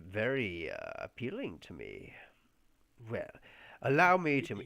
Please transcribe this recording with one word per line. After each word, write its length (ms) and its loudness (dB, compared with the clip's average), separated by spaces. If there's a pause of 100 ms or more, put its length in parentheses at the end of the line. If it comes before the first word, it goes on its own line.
very, 640 -2
uh, 240 -6
appealing 640 -8
to 140 -16
me. 400 -12 (960)
Well, 200 -4 (520)
allow 360 8
me 260 4
to 220 -6